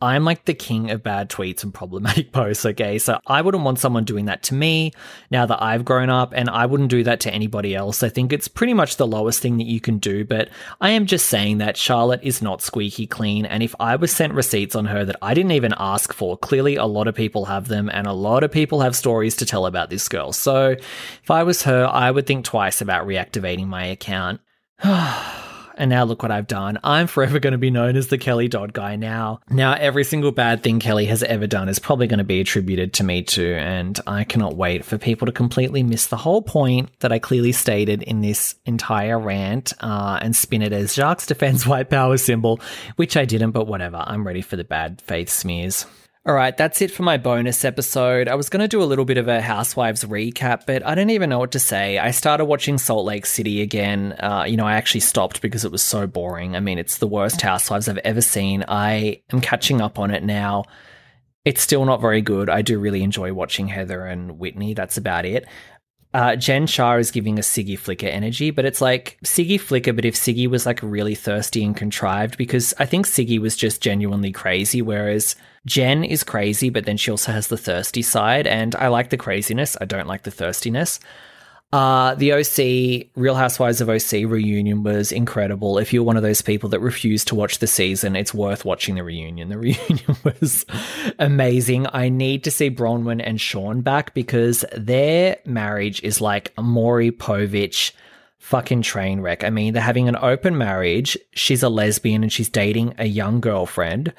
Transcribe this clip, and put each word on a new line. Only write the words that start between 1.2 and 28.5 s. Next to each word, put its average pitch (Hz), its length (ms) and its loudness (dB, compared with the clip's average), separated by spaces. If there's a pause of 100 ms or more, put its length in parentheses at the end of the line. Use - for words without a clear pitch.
tweets 92 340 -6
and 98 120 -8
problematic 101 500 -2
<laughs> - 80 -14
posts, 107 320 0
okay? 107 320 -2
So 110 300 0
I 139 160 2
wouldn't 185 220 0
want 131 160 0
someone 120 240 2
doing 104 200 -4
that 98 200 -4
to 135 100 -2
me 160 380 0 (380)
now 123 140 2
that 110 180 0
I've 113 220 0
grown 127 240 2
up, 127 260 2
and 123 140 0
I 117 160 2
wouldn't 139 240 2
do 120 160 4
that 117 160 2
to 104 140 -2
anybody 104 400 -2
else. 98 280 -2
I 120 60 2
think 127 240 0
it's 143 160 -2
pretty 240 240 0
much 185 240 2
the 135 100 2
lowest 110 360 0
thing 120 160 2
that 113 80 0
you 117 120 -2
can 110 200 0
do, 101 260 -2
but 110 240 -2 (320)
I 190 80 4
am 220 160 4
just 190 220 2
saying 104 320 2
that 107 180 0
Charlotte 123 460 2
is 117 180 -2
not 98 220 -4
squeaky 104 440 -4
clean, 107 380 -2
and 110 180 -2
if 117 160 -2
I 117 180 2
was 165 140 2
sent 151 220 2
receipts 113 420 0
on 107 120 0
her 104 180 0
that 95 160 -4
I 104 140 0
didn't 180 180 4
even 120 240 2
ask 98 380 -2
for, 92 240 -4
clearly 139 380 2
a 113 100 0
lot 107 220 0
of 107 60 -2
people 107 300 -2
have 98 240 -6
them, 104 240 0
and 101 140 -2
a 98 80 -4
lot 101 280 2
of 147 80 0
people 151 300 0
have 127 160 2
stories 113 400 0
to - 80 -4
tell 98 220 0
about 90 240 -4
this 95 180 -4
girl. - 60 -4 (180)
So 135 440 2 (480)
if - 40 -8
I 160 140 4
was 170 220 0
her, 127 280 4
I 127 160 4
would 135 160 2
think 131 200 0
twice 98 360 0
about 92 240 0
reactivating 180 640 -4
my 185 200 -6
account. 190 600 -6
<sighs> - 40 -20 (1300)
And 135 140 2
now 123 140 4
look 113 180 -2
what 113 80 -2
I've 104 160 -2
done. 101 380 -4
I'm 160 240 2
forever 139 320 2
gonna 131 180 0
be 127 140 2
known 123 240 2
as 135 100 0
the 143 100 2
Kelly 120 300 0
Dodd 104 260 -4